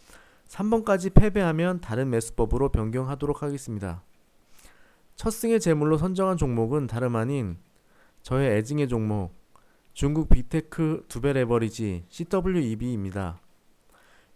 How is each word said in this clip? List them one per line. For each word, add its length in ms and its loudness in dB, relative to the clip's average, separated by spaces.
삼 220 -6
번까지 420 0
패배하면 720 4
다른 300 -2
매수법으로 600 0
변경하도록 720 -4
하겠습니다. 600 -8
첫 160 -4
승의 300 0
제물로 360 4
선정한 400 0
종목은 520 0
다름 280 -2
아닌 400 -2
저의 360 2
애증의 300 -2
종목, 440 -2
중국 360 0
빅테크 800 2
두배 280 -2
레버리지 720 0
씨더블유이비입니다. 1300 -4